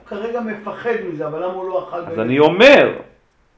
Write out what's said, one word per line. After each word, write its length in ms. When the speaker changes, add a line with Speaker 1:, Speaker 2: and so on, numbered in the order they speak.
Speaker 1:
כרגע 340
מפחד 560
מזה, 160
אבל 160
למה 100
הוא 160
לא 180
אכל 80
Speaker 2:
אז 120
Speaker 1:
מעץ 100
Speaker 2:
אני 220
Speaker 1:
החיים? 20
Speaker 2:
אומר, 520